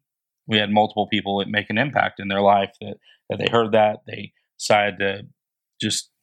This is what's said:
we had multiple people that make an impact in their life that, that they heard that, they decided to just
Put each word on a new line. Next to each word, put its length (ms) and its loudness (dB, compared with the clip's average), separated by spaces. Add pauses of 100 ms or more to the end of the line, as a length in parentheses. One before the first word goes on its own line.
(480)
we 100 0
had 140 2
multiple 360 0
people 320 -2
that 80 -4
make 220 -4
an 80 -4
impact 420 0
in 80 -10
their 140 0
life 300 4 (100)
that, 160 -12 (320)
that 100 -6
they 100 -4
heard 220 2
that, 340 2
they 260 -14 (280)
decided 400 2
to 220 -2 (600)
just 300 -4 (100)